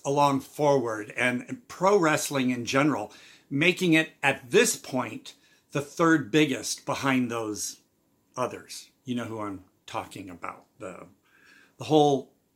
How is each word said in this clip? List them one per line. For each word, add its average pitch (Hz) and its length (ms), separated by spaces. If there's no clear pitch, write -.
along 143 380
forward, 120 760
and 123 500
pro 196 300
wrestling 143 520
in 120 160
general, 127 480
making 170 440
it 160 180
at 135 300
this 226 240
point - 580
the 147 100
third 156 500
biggest 135 540
behind 131 440
those 110 520
others. - 540
You 123 120
know 120 100
who 110 140
I'm 98 240
talking 95 440
about. 92 360
The, 92 280
the 120 80
whole 147 460